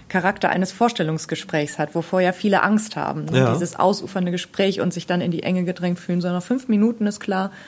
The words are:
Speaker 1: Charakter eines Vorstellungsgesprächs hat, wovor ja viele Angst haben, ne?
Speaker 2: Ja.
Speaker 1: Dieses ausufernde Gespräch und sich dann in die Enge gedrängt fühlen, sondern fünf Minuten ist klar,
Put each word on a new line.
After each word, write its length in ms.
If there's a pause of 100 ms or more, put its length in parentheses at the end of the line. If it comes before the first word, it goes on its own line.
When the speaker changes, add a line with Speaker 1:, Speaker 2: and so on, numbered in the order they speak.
Speaker 1:
Charakter 420
eines 220
Vorstellungsgesprächs 1080
hat, 180
wovor 260
ja 100
viele 320
Angst 320
haben, 300
ne? 140
Speaker 2:
Ja. 140
Speaker 1:
Dieses 240
ausufernde 540
Gespräch 500
und 120
sich 120
dann 160
in 100
die 120
Enge 200
gedrängt 360
fühlen, 220
sondern 200
fünf 280
Minuten 360
ist 140
klar, 320 (160)